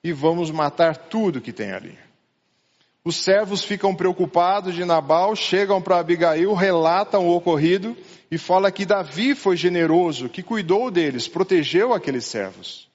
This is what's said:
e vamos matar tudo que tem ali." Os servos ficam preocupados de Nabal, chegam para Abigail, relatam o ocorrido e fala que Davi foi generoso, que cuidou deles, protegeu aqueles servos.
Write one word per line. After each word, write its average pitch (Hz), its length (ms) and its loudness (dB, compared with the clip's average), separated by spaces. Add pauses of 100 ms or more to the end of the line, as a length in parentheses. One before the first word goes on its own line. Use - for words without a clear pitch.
e 170 80 -4
vamos 160 380 0
matar 156 440 0
tudo 180 460 -4
que 120 140 -14
tem 101 180 -8
ali." 92 240 -14 (1080)
Os 170 120 -4
servos 196 480 0
ficam 196 300 -2
preocupados 185 800 0
de 175 100 -4
Nabal, 170 500 2
chegam 196 460 0
para 180 180 2
Abigail, 170 540 2
relatam 180 760 2
o 170 80 4
ocorrido 175 640 0 (340)
e 165 60 -4
fala 190 340 2
que 196 140 -6
Davi 190 500 0
foi 190 220 0
generoso, 165 720 2
que 185 140 -10
cuidou 208 480 -2
deles, 147 360 -2
protegeu 185 680 0
aqueles 139 320 -4
servos. 95 680 -10